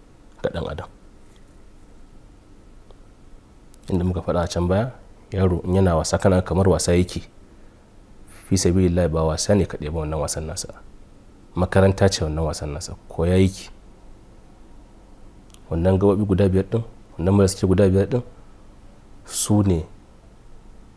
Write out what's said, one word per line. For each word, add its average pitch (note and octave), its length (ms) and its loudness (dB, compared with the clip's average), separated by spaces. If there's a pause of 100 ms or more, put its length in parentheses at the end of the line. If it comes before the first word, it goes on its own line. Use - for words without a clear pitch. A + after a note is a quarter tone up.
(420)
ga - 80 -4
ɗan - 200 -8
adam. - 180 -12 (3000)
Inda F#2 160 -2
muka F2+ 160 -2
faɗa D#2+ 220 -2
a E2 60 -4
can - 180 -4
baya, G2 240 0 (400)
yaro F#2 340 0
in F2+ 100 0
yana F#2 220 4
wasa D#2 220 0
kana F#2 240 2
kamar F#2 260 0
wasa F2 240 2
yake. F2+ 300 0 (1300)
Fi G2 100 0
sabilillahi F2+ 500 2
ba D#2+ 160 -2
wasa D#2+ 300 0
ne F#2+ 100 2
kaɗai - 260 -8
ba E2 120 -6
wannan D#2 180 -6
wasan D2+ 260 -6
nasa. D#2+ 220 -10 (840)
Makaranta F#2+ 560 2
ce - 140 -4
wannan D#2 200 -4
wasan D2+ 300 -6
nasa, - 220 -12 (120)
koya F2+ 300 0
yake. F#2+ 320 0 (2000)
Wannan F2+ 280 2
gaɓoɓi G2+ 280 2
guda G2 220 2
biyar F#2+ 180 2
ɗin, A#2 160 -4 (360)
wannan F#2 160 2
mariske G2 320 2
guda F#2+ 220 4
biyar G2 180 2
ɗin, B2 160 -2 (1000)
su - 380 0
ne F2+ 240 0 (1120)